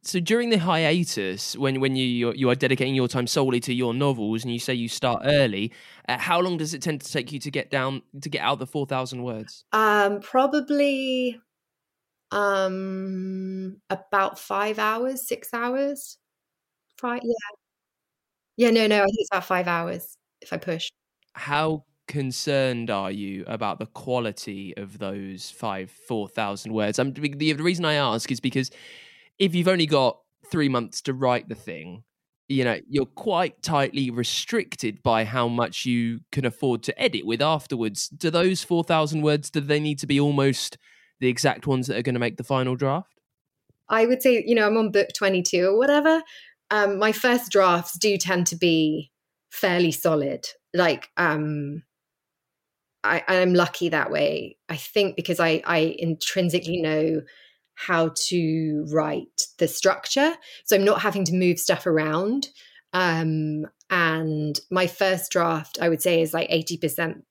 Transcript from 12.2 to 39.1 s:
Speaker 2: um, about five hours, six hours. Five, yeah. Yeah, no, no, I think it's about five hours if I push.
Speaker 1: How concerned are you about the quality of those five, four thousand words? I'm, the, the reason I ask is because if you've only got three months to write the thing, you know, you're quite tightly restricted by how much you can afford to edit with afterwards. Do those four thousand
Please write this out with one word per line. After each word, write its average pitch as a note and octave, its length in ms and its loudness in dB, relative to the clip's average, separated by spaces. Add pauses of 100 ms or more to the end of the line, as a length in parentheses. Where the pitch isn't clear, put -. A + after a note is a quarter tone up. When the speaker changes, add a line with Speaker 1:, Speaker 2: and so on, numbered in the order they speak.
Speaker 2:
um, F#3+ 1500 -4 (100)
about G3 480 -2
five G#3 400 -4
hours, A#3 480 -2
six - 260 -8
hours. C4 680 -4 (800)
Five, B3 260 -6
yeah. A#3 100 -2 (1200)
Yeah, A#3 140 4
no, A3+ 160 4
no, G#3 120 4
I G3 80 4
think G#3 120 0
it's G#3 140 -4
about F#3 120 -2
five F3+ 220 0
hours E3+ 500 -4 (240)
if - 120 -12
I F3 40 -6
push. E3 320 -6 (460)
Speaker 1:
How D3+ 500 -2 (220)
concerned C3 840 -2
are G2 200 -2
you G2 380 -6
about G#2+ 320 -4
the A2+ 60 -6
quality G#2 880 -6
of G2+ 240 -14
those G2 500 -8
five, F#2+ 400 -8
four G#2 380 -6
thousand G#2+ 460 -6
words? G#2+ 260 0
I'm, C3+ 120 0
the, C#3+ 220 -6
the D3+ 200 0
reason E3+ 300 -2
I D3+ 100 2
ask A#2+ 360 0
is A#2+ 80 -2
because C3 320 -2 (680)
if F3+ 160 2
you've F3 140 2
only F3 160 4
got C#3 340 4 (320)
three D3 200 2
months A#2+ 320 -2
to C#3 100 -4
write B2+ 380 0
the A2+ 40 -6
thing, F2 500 -14 (440)
you C3+ 160 0
know, A2+ 140 0 (100)
you're C3+ 160 0
quite F3+ 580 -2
tightly C#3 480 0
restricted A#2 920 -4
by A2+ 220 2
how A#2+ 220 0
much A#2+ 380 -2
you A#2 360 0 (120)
can B2+ 140 -2
afford A#2+ 380 -2
to - 140 -6
edit A2+ 280 -2
with A#2 160 0
afterwards. C3 680 -2
Do D#3+ 220 -2
those F3 340 2
four E3+ 180 0
thousand D#3 380 0